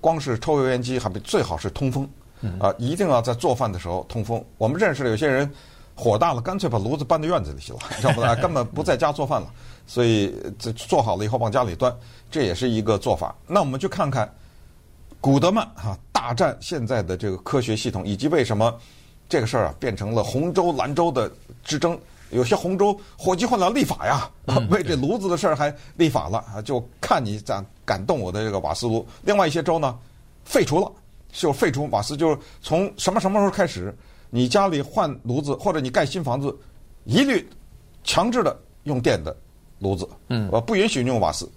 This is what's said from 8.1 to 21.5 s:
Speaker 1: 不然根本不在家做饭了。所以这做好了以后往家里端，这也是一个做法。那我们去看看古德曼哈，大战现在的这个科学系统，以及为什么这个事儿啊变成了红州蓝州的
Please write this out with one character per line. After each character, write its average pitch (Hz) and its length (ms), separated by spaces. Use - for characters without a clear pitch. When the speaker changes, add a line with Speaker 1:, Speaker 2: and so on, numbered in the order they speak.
Speaker 1:
不 113 60
然 117 200
根 170 120
本 127 140
不 151 160
在 143 140
家 147 160
做 143 120
饭 135 160
了。 - 80
所 120 180
以 107 280
这 117 160
做 143 300
好 107 140
了 101 80
以 107 40
后 120 80
往 113 140
家 123 140
里 92 100
端， 123 180
这 156 140
也 87 100
是 123 160
一 110 100
个 104 160
做 104 180
法。 - 200
那 185 140
我 185 60
们 135 140
去 190 100
看 190 200
看 113 240
古 139 180
德 170 120
曼 220 240
哈， 101 240
大 120 200
战 135 280
现 135 260
在 113 160
的 90 140
这 104 120
个 92 100
科 - 220
学 110 160
系 110 140
统， 95 160
以 101 100
及 123 120
为 151 160
什 107 120
么 98 160
这 160 120
个 113 80
事 131 100
儿 101 80
啊 71 140
变 117 160
成 104 180
了 113 80
红 151 320
州 175 180
蓝 135 220
州 170 160
的 123 200